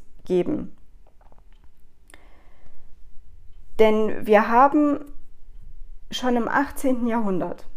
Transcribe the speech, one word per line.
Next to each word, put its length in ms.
geben. 500
Denn 480
wir 220
haben 560
schon 240
im 120
achtzehnten 600
Jahrhundert, 580